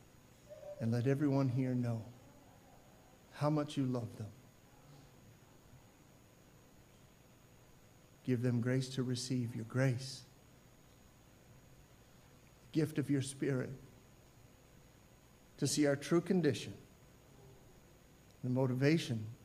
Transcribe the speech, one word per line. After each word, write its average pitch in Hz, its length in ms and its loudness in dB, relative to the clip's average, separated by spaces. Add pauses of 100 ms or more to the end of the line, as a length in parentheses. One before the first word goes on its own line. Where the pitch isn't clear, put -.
(800)
And 113 120 -2
let 123 160 0
everyone 139 400 2
here 127 260 -2
know 117 300 -2 (1300)
how 147 180 0
much 147 260 -2
you 135 100 0
love 120 320 -4
them. 104 100 -10 (4000)
Give 123 180 2
them 123 180 2
grace 131 300 0
to 135 120 -2
receive 123 540 -2
your 113 80 -6
grace, 127 580 0 (2500)
the 160 80 0
gift 156 200 0
of 127 100 0
your 139 140 2
Spirit, 127 480 -2 (1900)
to 143 100 0
see 147 200 4
our 139 100 4
true 170 240 2
condition, 170 540 2 (1700)
the 127 60 0
motivation 127 720 2 (200)